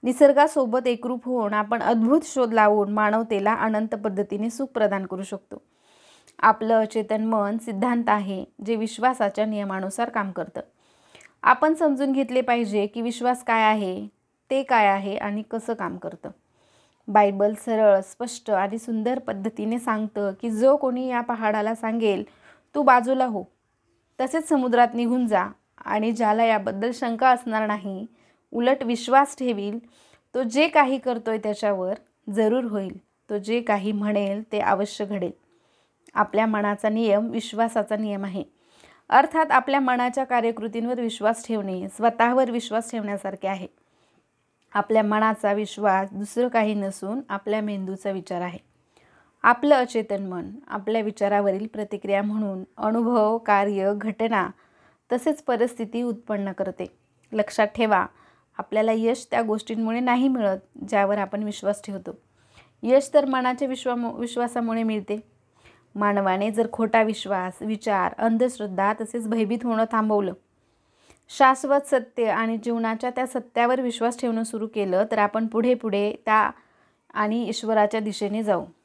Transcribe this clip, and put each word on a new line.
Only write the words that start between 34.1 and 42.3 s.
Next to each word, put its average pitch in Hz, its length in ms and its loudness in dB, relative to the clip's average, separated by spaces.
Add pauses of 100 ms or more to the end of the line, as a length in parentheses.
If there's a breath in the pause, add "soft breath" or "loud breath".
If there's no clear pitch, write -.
ते 208 80 -2
अवश्य 202 440 -2
घडेल. 196 260 -6 (840)
आपल्या 208 320 0
मनाचा 208 420 0
नियम 214 420 2
विश्वासाचा 220 640 -2
नियम 202 280 -4
आहे. 196 200 -8 (640 soft breath)
अर्थात 311 420 6
आपल्या 269 300 4
मनाच्या 247 440 0
कार्यकृतींवर 233 760 -2
विश्वास 226 460 -2
ठेवणे 196 420 -4
स्वतःवर 233 600 2